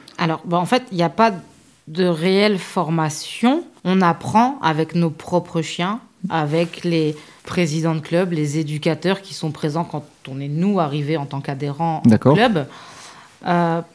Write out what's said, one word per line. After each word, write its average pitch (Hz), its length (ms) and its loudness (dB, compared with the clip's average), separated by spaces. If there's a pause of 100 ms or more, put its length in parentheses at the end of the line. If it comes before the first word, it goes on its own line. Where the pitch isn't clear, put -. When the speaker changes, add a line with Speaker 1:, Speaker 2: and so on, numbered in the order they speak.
(180)
Speaker 1:
Alors, 160 280 -2
bah, 170 120 -2
en 180 80 0
fait, 247 260 2
il 190 60 -8
n'y 170 60 2
a 170 60 2
pas 220 220 2 (560)
de 156 180 -2
réelle 190 540 2
formation. 170 1040 -2 (220)
On 190 160 4
apprend 190 600 2
avec 160 340 0
nos 170 140 2
propres 170 520 -2
chiens, 185 380 -4 (300)
avec 160 540 0
les 160 320 0 (280)
présidents 160 520 0
de 160 40 -2
club, 170 320 0
les 151 280 -2
éducateurs 156 600 -2
qui - 120 -18
sont 151 180 -6
présents 151 320 -4
quand 147 200 -10 (260)
on 131 100 -8
est, 143 80 -6
nous, 180 320 0
arrivés 147 380 0
en 143 80 -4
tant 139 160 -6
qu'adhérents 147 640 -4
au 123 40 8
Speaker 2:
D'accord. 117 260 6
Speaker 1:
club. 196 300 2 (800)
Euh, 170 360 2 (140)